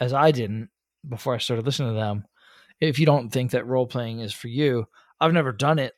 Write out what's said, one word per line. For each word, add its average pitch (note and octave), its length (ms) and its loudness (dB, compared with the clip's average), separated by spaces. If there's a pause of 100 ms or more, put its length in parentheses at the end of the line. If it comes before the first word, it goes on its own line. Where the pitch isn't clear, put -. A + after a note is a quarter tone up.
as B2+ 140 -2
I D3+ 160 6
didn't A2+ 400 -2 (360)
before B2+ 280 -4
I A2+ 40 -2
started A2+ 280 -2
listening C3 240 -2
to A2 100 -2
them, G#2 240 -4 (560)
if D3+ 180 0
you D#3+ 60 4
don't C#3+ 240 4
think B2+ 220 -2
that A#2 160 0
role B2+ 200 0
playing A#2 340 -6
is G#2+ 120 -8
for - 160 -12
you, B2 380 0 (340)
I've E3 140 4
never C#3 180 2
done D3 260 2
it. B2+ 180 -4